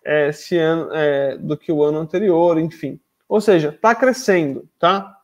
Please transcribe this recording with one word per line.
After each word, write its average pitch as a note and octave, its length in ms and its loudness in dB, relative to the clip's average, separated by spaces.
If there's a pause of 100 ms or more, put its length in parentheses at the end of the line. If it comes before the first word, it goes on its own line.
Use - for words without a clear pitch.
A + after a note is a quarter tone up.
é, D3 240 0
esse D3+ 300 -4
ano, D#3+ 360 0
é, C#3+ 440 -2
do D3+ 180 -6
que - 160 -10
o D3+ 100 0
ano D3+ 180 0
anterior, E3+ 600 2
enfim. D#3 400 -8 (280)
Ou G#3 120 0
seja, E3 320 2
tá A3 240 0
crescendo, F#3 720 0 (100)
tá? G3 460 -2